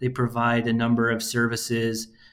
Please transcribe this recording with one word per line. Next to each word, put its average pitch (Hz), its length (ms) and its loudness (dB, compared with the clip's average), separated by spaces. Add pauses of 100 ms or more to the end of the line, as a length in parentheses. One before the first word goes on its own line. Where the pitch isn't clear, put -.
They 127 80 -2
provide 117 600 0
a 117 40 2
number 117 380 2
of 113 140 -2
services. 113 840 -2 (260)